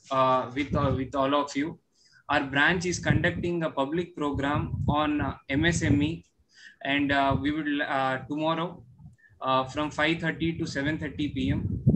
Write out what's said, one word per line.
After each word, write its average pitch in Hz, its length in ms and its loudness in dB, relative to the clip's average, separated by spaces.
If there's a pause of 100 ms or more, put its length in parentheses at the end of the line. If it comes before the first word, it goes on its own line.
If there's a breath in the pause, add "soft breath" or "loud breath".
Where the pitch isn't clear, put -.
(100)
uh, 131 440 2
with, 143 200 -4
uh, 143 200 2
with 131 200 -4
all 139 200 2
of 139 220 0
you. 160 220 -4 (520 soft breath)
Our 143 140 2
branch 156 420 2
is 170 120 -2
conducting 170 680 0
a 147 60 0
public 151 460 -2
program 143 720 -2
on, 147 320 2
uh, 135 140 -2 (160)
M 151 160 2
S 170 160 2
M 147 200 4
E, 165 220 -2 (600 loud breath)
and, 143 280 0
uh, 139 260 4
we 139 120 0
will, 147 320 -2
uh, 135 360 -2 (120)
tomorrow, 160 520 -4 (600 soft breath)
uh, 131 220 2
from 147 260 -4
five 160 300 0
thirty 165 380 -2
to 165 80 -4
seven 147 300 -2
thirty 151 320 -6
P 131 220 -2
M, - 320 -2 (140)